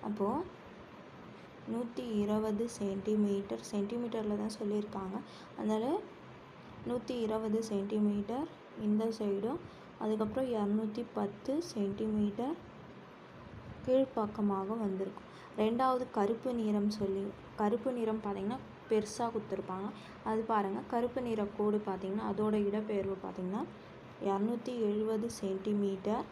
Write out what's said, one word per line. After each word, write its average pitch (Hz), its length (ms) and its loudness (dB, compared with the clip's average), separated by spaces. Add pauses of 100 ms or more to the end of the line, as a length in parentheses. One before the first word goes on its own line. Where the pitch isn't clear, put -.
அப்போ 208 260 0 (1400)
நூத்தி 233 380 -4 (120)
இருபது 214 560 2
சென்டிமீட்டர், 202 920 2
சென்டிமீட்டர்ல 214 760 0
தான் 214 160 -4
சொல்லியிருக்காங்க. 208 580 -2 (360)
அதனால 214 420 2 (920)
நூத்தி 240 340 -2
இருபது 220 440 2
சென்டிமீட்டர் 208 840 2 (340)
இந்த 214 320 4
சைடும், 214 480 0 (360)
அதுக்கப்புறம் 220 520 2
இருநூத்தி 214 600 2
பத்து 208 400 -2 (140)
சென்டிமீட்டர் 208 840 0 (1300)
கீழ்ப்பக்கமாக 214 840 2 (100)
வந்திருக்கும். 196 540 -2 (260)
ரெண்டாவது 247 540 4
கருப்பு 226 420 2
நிறம் 214 380 4
சொல்லி, 196 320 0 (320)
கருப்பு 220 360 2
நிறம் 220 300 0
பார்த்தீங்கன்னா 202 380 -2 (260)
பெருசா 220 420 2
கொடுத்துருப்பாங்க. 196 600 -2 (380)
அது 220 220 2
பாருங்க, 208 400 2
கருப்பு 247 340 0
நிற 220 260 0 (100)
கோடு 208 240 4
பார்த்தீங்கன்னா 196 480 -2
அதோட 214 340 2
இடப்பெயர்வு 202 540 0
பார்த்தீங்கன்னா 190 460 -4 (600)
இருநூத்தி 220 520 2 (100)
எழுபது 214 480 2
சென்டிமீட்டர் 202 1000 2